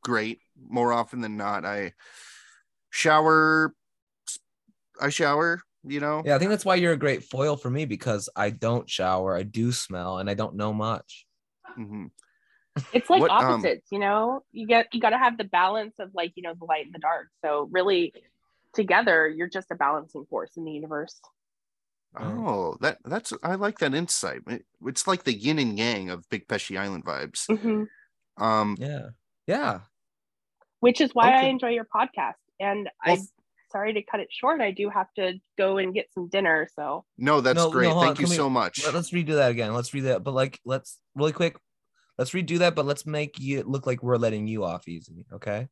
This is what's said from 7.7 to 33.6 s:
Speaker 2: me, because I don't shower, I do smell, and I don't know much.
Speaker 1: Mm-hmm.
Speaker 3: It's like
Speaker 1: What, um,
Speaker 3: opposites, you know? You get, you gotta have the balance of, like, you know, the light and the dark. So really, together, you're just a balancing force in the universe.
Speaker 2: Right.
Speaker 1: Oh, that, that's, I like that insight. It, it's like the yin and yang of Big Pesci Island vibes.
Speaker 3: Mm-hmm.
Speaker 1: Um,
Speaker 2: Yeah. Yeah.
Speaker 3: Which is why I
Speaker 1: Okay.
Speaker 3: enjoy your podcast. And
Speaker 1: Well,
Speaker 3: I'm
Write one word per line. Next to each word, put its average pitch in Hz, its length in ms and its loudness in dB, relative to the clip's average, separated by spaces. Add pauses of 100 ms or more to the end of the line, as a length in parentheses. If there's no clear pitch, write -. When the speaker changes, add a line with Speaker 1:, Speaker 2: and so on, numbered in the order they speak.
Speaker 2:
me, 143 160 -2
because 104 500 -2
I 104 140 2
don't 117 380 -2
shower, 92 480 0
I 90 60 -2
do 110 300 -2
smell, 92 460 -6
and 98 120 -4
I 101 40 0
don't 104 200 -4
know 104 180 -2
much. 107 540 -6 (520)
Speaker 1:
Mm-hmm. 104 280 -12 (840)
Speaker 3:
It's 240 180 0
like 370 100 8
Speaker 1:
What, 240 100 4
um, 214 140 6 (100)
Speaker 3:
opposites, - 360 -2
you 196 80 -6
know? 214 440 0 (100)
You 226 140 -10
get, 233 280 4
you 233 60 -2
gotta 220 180 2
have 254 200 2
the 214 60 -4
balance 196 540 0
of, 190 160 -12
like, 175 220 -4
you 180 60 -14
know, 170 120 -8
the 170 120 -16
light 156 180 -2
and 143 100 -20
the - 40 -14
dark. 156 300 -4 (160)
So 147 280 0
really, 185 400 2 (600)
together, 185 540 4
you're 160 200 -4
just 190 220 -8
a 170 40 -6
balancing 147 560 -4
force - 260 -6
in 160 80 -10
the 156 80 -10
universe. 151 460 -10 (960)
Speaker 2:
Right. 123 140 -10
Speaker 1:
Oh, 156 540 -4
that, - 240 -2
that's, 170 280 -8 (100)
I 175 140 -2
like 208 220 -4
that 139 160 0
insight. 95 520 -4
It, - 180 -10 (220)
it's 131 200 -4
like 185 180 0
the 131 100 0
yin 135 240 0
and 117 200 0
yang 107 320 -2
of 87 180 -10
Big 104 180 -6
Pesci 98 320 -4
Island 95 280 -6
vibes. 76 400 -6
Speaker 3:
Mm-hmm. 214 960 -4
Speaker 1:
Um, 107 360 2
Speaker 2:
Yeah. 131 300 -8 (380)
Yeah. 180 340 -2 (1000)
Speaker 3:
Which 240 200 4
is 269 140 2
why 240 180 6
I 262 60 8
Speaker 1:
Okay. 269 120 4
Speaker 3:
enjoy 254 200 -2
your 233 220 -2
podcast. 214 420 -2 (260)
And 202 280 -4 (160)
Speaker 1:
Well, 175 120 4
Speaker 3:
I'm 190 120 -8 (420)